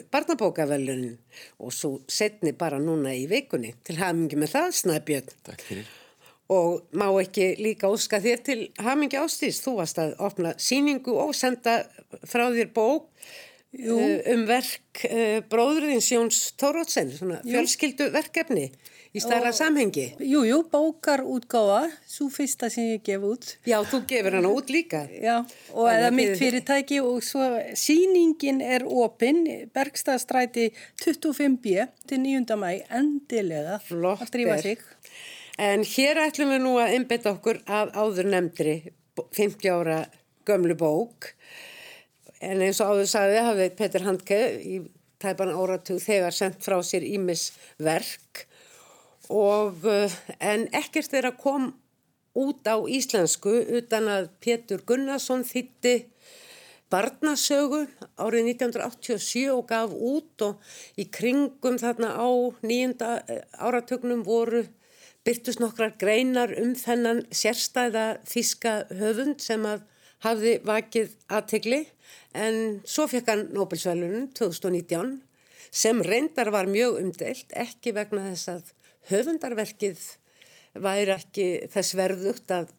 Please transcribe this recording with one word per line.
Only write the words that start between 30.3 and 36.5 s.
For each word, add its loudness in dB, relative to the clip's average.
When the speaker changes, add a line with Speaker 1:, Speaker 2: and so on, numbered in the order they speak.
Speaker 3:
tuttugu 0
og -2
fimm 2
B 2
til -4
níunda 0
maí, -4
endilega 0
Speaker 1:
Flott -2
Speaker 3:
að -10
drífa 2
Speaker 1:
er. 0
Speaker 3:
sig. -4
Speaker 1:
En 2
hér 2
ætlum 2
við 2